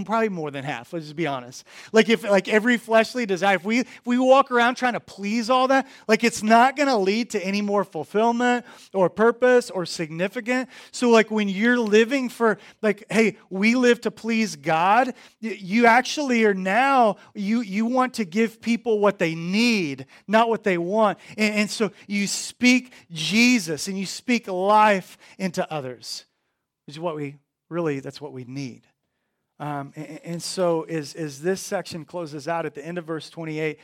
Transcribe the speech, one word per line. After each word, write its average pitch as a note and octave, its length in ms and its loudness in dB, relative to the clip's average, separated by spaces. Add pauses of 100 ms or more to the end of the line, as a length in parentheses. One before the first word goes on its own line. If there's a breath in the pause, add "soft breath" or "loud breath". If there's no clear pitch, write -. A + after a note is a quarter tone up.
probably A3 240 0
more D#3+ 240 -8
than C#3 100 -8
half. B2+ 300 -10
Let's E3 140 -10
just D3+ 100 -18
be E3 100 -4
honest. B2+ 380 -8 (260 loud breath)
Like, A3 180 4
if, A3+ 140 2
like, G3+ 240 2
every G#3+ 300 2
fleshly A3+ 500 0
desire, G3 300 0
if E3 80 -6
we, A3+ 160 0
if - 260 -10
we A#3+ 120 0
walk C4 340 4
around A#3+ 240 2
trying B3 160 -2
to F3+ 80 -6
please G#3 500 -4
all B3+ 160 4
that, C4+ 220 2 (180 loud breath)
like, A3 160 2
it's A3 220 0
not A#3 320 6
gonna C4+ 220 2
lead G#3 320 0
to F#3 140 -4
any G3 160 -2
more G3+ 220 0
fulfillment A#3 800 0 (300 loud breath)
or F3+ 160 2
purpose A#3+ 580 2
or F3+ 160 -6
significance. G3+ 840 -6 (220 loud breath)
So, B3 180 2
like, A3 220 6
when G#3+ 160 0
you're A3 280 2
living A#3 520 2
for, A3 300 0 (240 loud breath)
like, G#3 280 -2
"Hey, G#3+ 260 2 (140 loud breath)
we G#3 240 2
live A#3+ 280 2
to A3 100 -4
please A3 420 -4
God," F3 580 2 (300 loud breath)
y-, A3+ 160 -8
you G#3 280 2
actually B3+ 580 2
are G3+ 100 4
now, A3 640 2 (180 loud breath)
you, G#3+ 280 -2
you G3+ 220 -4
want B3+ 280 0
to A3+ 140 -6
give A3 340 -2
people A3+ 380 0
what G3+ 200 2
they E3 160 0
need, F3 680 0 (240 loud breath)
not A3+ 220 4
what A3 140 -2
they F#3 120 0
want. F#3 420 0 (200 loud breath)
And, G#3+ 160 0
and G#3 160 0
so G#3+ 220 -4 (140 loud breath)
you G3+ 200 -2
speak - 640 0 (180 loud breath)
Jesus E3+ 800 0
and G3 100 -6
you G3 60 -4
speak - 440 -4
life G3+ 680 2 (220 loud breath)
into F#3 340 -4
others, B2+ 540 -12 (580)
which D3 120 -18
is D#3+ 40 -16
what E3 160 -6
we, C#3+ 200 -10 (340)
really, D#3+ 300 -4
that's C3+ 200 -14
what C#3 140 -14
we B2+ 100 -14
need. B2 380 -12 (800)
Um, C#3+ 340 -8
and, D3+ 300 -16
and E3+ 180 -10
so E3+ 420 -2
as, D#3 300 -8
as D3 260 -10
this F#3 200 -4
section F3 440 -8
closes D3+ 440 -12
out, E3 180 -4
at D3 80 -10
the C#3+ 100 -14
end F3 140 -10
of E3 60 -10
verse D#3 260 -10
twenty-eight, D#3 540 -6